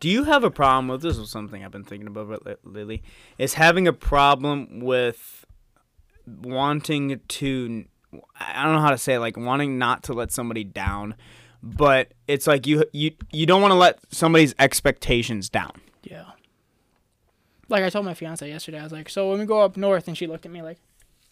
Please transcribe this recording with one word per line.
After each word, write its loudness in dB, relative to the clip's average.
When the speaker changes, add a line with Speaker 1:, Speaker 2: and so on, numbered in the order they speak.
Speaker 1:
Do -4
you 0
have 4
a 2
problem 2
with, -6
this -2
is -12
something -12
I've -18
been -16
thinking -16
about -12
li-, -12
lately, -12
is -2
having 4
a 6
problem 0
with -2
wanting -4
to, -6
I -6
don't 2
know 4
how 4
to 4
say -2
it, 2
like, -4
wanting -2
not -2
to -8
let -6
somebody -6
down, -8
but 2
it's -2
like 4
you, 4
you, -2
you -2
don't 6
wanna 6
let 6
somebody's 6
expectations 0
down. -6
Speaker 2:
Yeah. -20
Like, 2
I 0
told -2
my -8
fiance -12
yesterday, -12
I -12
was -14
like, -14
"So -2
when 0
we -4
go 2
up 2
north," 0
and -10
she -8
looked -12
at -18
me -16
like, -14